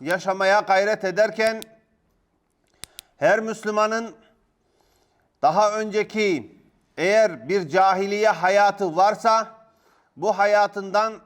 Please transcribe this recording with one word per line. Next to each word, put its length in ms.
yaşamaya 600
gayret 440
ederken 580
her 240
Müslümanın 720
daha 360
önceki 800
eğer 520
bir 200
cahiliye 600
hayatı 680
varsa 520
bu 220
hayatından 880